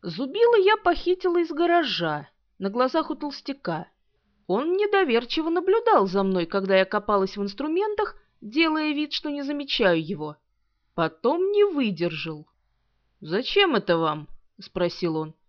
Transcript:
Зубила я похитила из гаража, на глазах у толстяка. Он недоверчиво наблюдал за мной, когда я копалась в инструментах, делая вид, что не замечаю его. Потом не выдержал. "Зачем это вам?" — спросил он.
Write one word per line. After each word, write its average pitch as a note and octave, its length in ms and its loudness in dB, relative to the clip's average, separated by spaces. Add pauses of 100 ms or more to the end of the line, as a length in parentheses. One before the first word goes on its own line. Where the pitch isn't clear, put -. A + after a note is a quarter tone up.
Зубила C#4 540 2
я G4+ 200 6
похитила F4+ 600 0
из E4+ 120 0
гаража, B3+ 760 0 (300)
на F#3+ 120 -4
глазах B3+ 400 0
у D4+ 40 -4
толстяка. C4+ 720 -8 (640)
Он C4 240 0
недоверчиво E4 760 0
наблюдал F#4 600 2
за G3 160 0
мной, F#3 220 0
когда G3 300 0
я F#3+ 80 6
копалась G3+ 520 -2
в G3+ 60 -6
инструментах, F4 760 -4 (240)
делая D#4 520 0
вид, D4 200 -4
что - 180 -8
не C#4+ 120 -6
замечаю C4+ 640 0
его. D3+ 320 -8 (580)
Потом C4+ 580 0
не G#4 120 6
выдержал. E3+ 840 -4 (720)
"Зачем C4 540 0
это F#3 220 2
вам?" — D3+ 320 -4 (320)
спросил F3 560 -4
он. D#3 180 -6 (140)